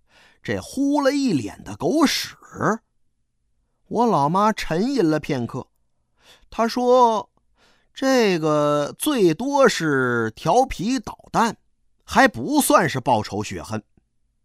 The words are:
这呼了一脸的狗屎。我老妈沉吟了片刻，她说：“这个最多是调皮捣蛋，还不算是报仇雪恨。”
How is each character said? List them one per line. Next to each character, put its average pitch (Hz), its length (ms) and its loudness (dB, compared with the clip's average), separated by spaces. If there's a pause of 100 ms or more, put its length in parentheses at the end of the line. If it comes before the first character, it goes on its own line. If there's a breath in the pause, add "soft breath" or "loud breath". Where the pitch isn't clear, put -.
(420 soft breath)
这 101 160 -6
呼 277 440 -2
了 269 100 2
一 269 220 0
脸 113 300 -6
的 104 120 -14
狗 214 300 0
屎。 - 280 -4 (1500)
我 233 180 0
老 156 200 2
妈 196 280 2
沉 214 400 -4
吟 180 160 2
了 151 100 0
片 127 260 -4
刻， - 220 -10 (800 soft breath)
她 226 180 -2
说 247 640 2 (640)
：“这 233 460 2
个 147 600 0
最 233 360 2
多 269 340 2
是 127 640 0
调 214 340 0
皮 240 340 -4
捣 - 320 -16
蛋， 208 240 0 (500)
还 254 220 4
不 220 320 -2
算 226 300 4
是 135 120 -6
报 117 220 0
仇 101 220 -8
雪 85 180 -10
恨。” 110 200 -8 (640)